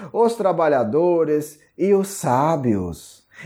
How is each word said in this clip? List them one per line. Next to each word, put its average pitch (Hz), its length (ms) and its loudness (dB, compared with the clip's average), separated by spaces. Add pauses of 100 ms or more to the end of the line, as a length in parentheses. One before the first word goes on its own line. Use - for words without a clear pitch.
(120)
os 233 220 2
trabalhadores 160 1200 0 (180)
e 196 180 2
os 196 140 0
sábios, 123 1160 -2 (220)